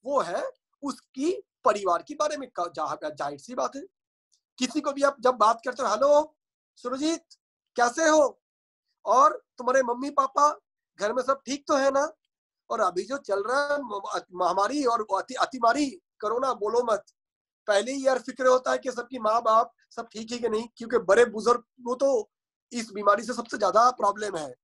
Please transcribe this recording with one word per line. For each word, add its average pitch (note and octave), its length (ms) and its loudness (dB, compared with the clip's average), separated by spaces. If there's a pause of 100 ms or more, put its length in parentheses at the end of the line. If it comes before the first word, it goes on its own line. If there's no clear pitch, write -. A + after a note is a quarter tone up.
वो C4+ 160 -2
है G#3 300 -6 (320)
उसकी C#4+ 600 -6 (200)
परिवार G#3+ 440 2
के D4+ 80 -14
बारे D4+ 220 -2
में। C4+ 140 -12
का-, E3+ 240 -6
जहाँ D3+ 200 -4
पे D3+ 200 -10
जाहिर C#3+ 240 -8
सी B3 160 -16
बात B3 200 -4
है, C#4 60 -12 (760)
किसी B3+ 240 -4
को D4 120 -4
भी C#4 100 0
आप C#4 160 2
जब B3+ 160 2
बात A3 300 2
करते C4+ 180 -6
हो, G#3+ 60 0
"हेलो D4 480 2 (380)
सुरजीत, D4 500 -4 (500)
कैसे B3+ 340 2
हो? D4+ 320 4 (640)
और C4 380 4 (140)
तुम्हारे B3+ 260 2
मम्मी B3 260 -4
पापा D4 500 2 (400)
घर G#3+ 140 -2
में B3+ 100 -2
सब C4+ 220 -2
ठीक C#4 220 -8
तो D#4 80 2
है C4+ 160 2
ना? C#4+ 220 0 (560)
और A3+ 100 -4
अभी F#3 240 0
जो B3 140 -6
चल G3+ 260 -4
रहा G#3+ 300 -2
है C#4+ 80 -4
म-, G#3 400 -8 (120)
महामारी F#3+ 520 0
और A#3 300 0
अति-, F#3+ 220 -6
अतिमारी B3 540 0
कोरोना, A#3 600 -6
बोलो A3 300 -2
मत।" A3 220 -2 (640)
पहले G#3 240 0
ही C#4 160 -2
यार C4 120 2
फिक्र B3+ 280 -2
होता B3+ 240 2
है C4 60 0
कि B3+ 140 -6
सबकी A#3+ 280 -10
माँ A3 220 2
बाप A3+ 320 2 (160)
सब - 180 -12
ठीक A3 240 -12
है A#3+ 80 -6
कि A#3 100 -2
नहीं, A3 180 -4 (100)
क्योंकि A3+ 200 -4
बड़े G3+ 280 6
बुजुर्ग A3 360 0
को A#3+ 340 -10
तो B3+ 360 0 (400)
इस A#3 200 -8
बीमारी G3+ 320 2
से A3+ 100 -8
सबसे A#3+ 240 -8
ज्यादा G#3+ 340 4
प्रॉब्लम G3+ 440 -2
है। C#3+ 280 -8